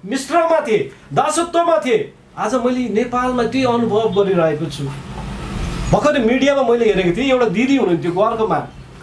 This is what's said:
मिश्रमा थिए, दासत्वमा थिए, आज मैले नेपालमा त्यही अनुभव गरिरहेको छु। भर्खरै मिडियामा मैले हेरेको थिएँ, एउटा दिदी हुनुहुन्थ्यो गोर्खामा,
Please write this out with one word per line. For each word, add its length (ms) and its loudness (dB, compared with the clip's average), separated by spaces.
मिश्रमा 500 0
थिए, 300 -2
दासत्वमा 680 0
थिए, 360 -2
आज 160 -2
मैले 340 0
नेपालमा 540 -2
त्यही 220 0
अनुभव 500 0
गरिरहेको 500 2
छु। 200 -8
भर्खरै 320 2
मिडियामा 380 2
मैले 220 2
हेरेको 320 2
थिएँ, 140 0
एउटा 140 4
दिदी 320 2
हुनुहुन्थ्यो 360 0
गोर्खामा, 560 0